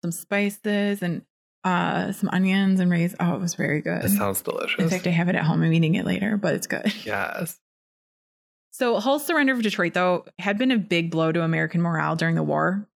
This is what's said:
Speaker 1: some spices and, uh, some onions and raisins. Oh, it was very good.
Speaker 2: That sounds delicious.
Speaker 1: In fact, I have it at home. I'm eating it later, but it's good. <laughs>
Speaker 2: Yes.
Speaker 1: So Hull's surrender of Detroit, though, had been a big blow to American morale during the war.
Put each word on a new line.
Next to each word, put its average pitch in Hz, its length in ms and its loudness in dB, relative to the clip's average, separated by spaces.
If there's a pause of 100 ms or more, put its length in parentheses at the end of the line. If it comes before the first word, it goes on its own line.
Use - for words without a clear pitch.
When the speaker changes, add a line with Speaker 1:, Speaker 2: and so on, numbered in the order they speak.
Speaker 1:
some 170 80 -4
spices 202 880 -2
and, 175 200 -2 (420)
uh, 180 480 0
some 202 220 -2
onions 190 480 4
and 180 100 4
raisins. 170 300 2
Oh, 175 140 2
it - 40 -4
was 175 160 -4
very - 260 0
good. 170 200 -4
Speaker 2:
That - 80 -2
sounds 202 320 0
delicious. - 360 -4
Speaker 1:
In 165 120 2
fact, 180 180 -2
I 180 40 0
have 175 180 2
it 180 60 0
at 160 100 0
home. 165 180 2
I'm 165 80 2
eating 165 240 4
it - 100 -2
later, 208 300 -2
but - 200 0
it's - 120 -6
good. - 320 -2
<laughs> - 60 -14
Speaker 2:
Yes. 131 520 -6 (1120)
Speaker 1:
So 233 280 0
Hull's 277 260 0
surrender 285 280 2
of 247 80 -2
Detroit, 190 320 0
though, 180 320 2 (120)
had 202 200 -2
been 254 140 2
a 247 60 4
big 170 340 0
blow 160 200 2
to 170 120 0
American 160 380 0
morale 160 360 0
during 165 180 2
the 160 80 0
war. 160 420 0 (140)